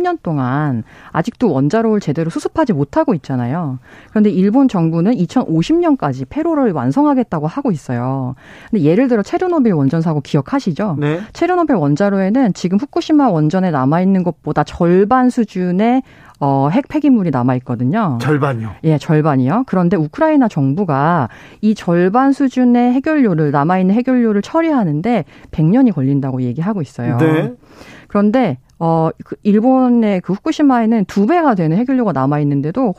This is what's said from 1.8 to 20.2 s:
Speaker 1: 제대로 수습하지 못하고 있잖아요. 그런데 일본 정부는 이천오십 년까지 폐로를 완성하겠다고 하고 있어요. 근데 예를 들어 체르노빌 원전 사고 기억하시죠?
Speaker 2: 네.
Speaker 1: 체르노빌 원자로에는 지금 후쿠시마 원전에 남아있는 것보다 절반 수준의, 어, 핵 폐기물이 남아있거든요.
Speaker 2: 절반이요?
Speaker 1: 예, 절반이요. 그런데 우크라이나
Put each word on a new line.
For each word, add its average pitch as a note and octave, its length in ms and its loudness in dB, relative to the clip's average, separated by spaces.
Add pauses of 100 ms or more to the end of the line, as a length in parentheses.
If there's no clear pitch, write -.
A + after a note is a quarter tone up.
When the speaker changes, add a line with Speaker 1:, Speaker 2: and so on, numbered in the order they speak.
Speaker 1:
제대로 D#3+ 300 -4
수습하지 D4 420 -2
못하고 A#3 420 -2
있잖아요. C3 640 -4 (300)
그런데 G#3+ 220 2
일본 G#3 360 2
정부는 E3+ 460 0
이천오십 F3 640 0
년까지 G3+ 480 0
폐로를 D4 480 -2
완성하겠다고 F3+ 760 0
하고 C4+ 240 -4
있어요. B2+ 640 -4 (360)
근데 F#3+ 140 0
예를 G3 240 4
들어 A3+ 140 2
체르노빌 E4 520 0
원전 D3 260 0
사고 D#3 220 -2
기억하시죠? F3 760 -4
Speaker 2:
네. D3+ 220 -2 (140)
Speaker 1:
체르노빌 E4+ 420 0
원자로에는 G3 800 0
지금 F#3 240 -2
후쿠시마 D4 500 0
원전에 F3+ 420 2
남아있는 E3+ 520 2
것보다 D#3 420 -2
절반 G#3 640 2
수준의, G#3+ 760 0 (380)
어, C3+ 320 0
핵 C4 160 -2
폐기물이 B3+ 420 2
남아있거든요. B2+ 880 -2
Speaker 2:
절반이요? B2+ 520 -2 (100)
Speaker 1:
예, D#3 160 2
절반이요. D3+ 720 0
그런데 F#3 280 0
우크라이나 C4 520 0